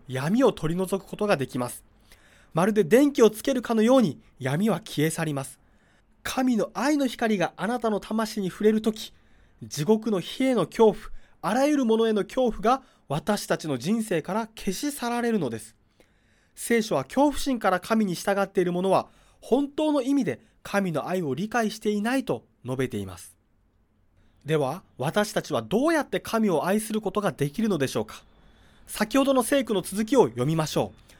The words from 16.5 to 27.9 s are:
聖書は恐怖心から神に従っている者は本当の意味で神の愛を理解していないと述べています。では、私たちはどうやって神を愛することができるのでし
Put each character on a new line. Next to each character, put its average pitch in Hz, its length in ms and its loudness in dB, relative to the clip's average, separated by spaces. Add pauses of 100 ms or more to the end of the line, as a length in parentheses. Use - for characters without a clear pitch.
聖 233 280 0
書 214 120 -2
は 135 100 0
恐 - 220 0
怖 277 120 0
心 269 200 -2
か 208 120 0
ら 180 100 2
神 220 240 0
に 185 100 -2
従 196 240 -2
っ 196 80 0
て 190 140 -2
い 180 40 4
る 175 80 -2
者 180 180 -2
は 151 180 2 (320)
本 277 280 0
当 311 240 0
の 285 100 0
意 269 120 0
味 269 100 2
で 131 160 -6 (220)
神 196 300 -2
の 131 160 -4
愛 185 140 -2
を 139 120 -2
理 185 140 -4
解 220 220 -2
し 214 80 -12
て 214 120 -2
い 208 120 0
な 240 140 0
い 269 80 -2
と 117 200 -6 (200)
述 123 120 -6
べ 127 120 -2
て 107 100 -6
い 98 80 -6
ま 92 100 -14
す。 - 180 -20 (1120)
で 151 120 0
は、 147 260 -2 (160)
私 185 340 -2
た 170 100 -2
ち - 100 -8
は 120 100 0
ど 208 260 0
う 339 40 2
や 311 100 2
っ - 40 -6
て - 140 -4
神 220 300 0
を 147 160 2
愛 202 140 2
す 214 120 -8
る 214 80 -2
こ 202 120 -4
と 214 80 -2
が 196 120 0
で 143 180 -2
き - 120 -8
る 226 60 0
の 185 100 0
で 135 100 0
し - 80 -4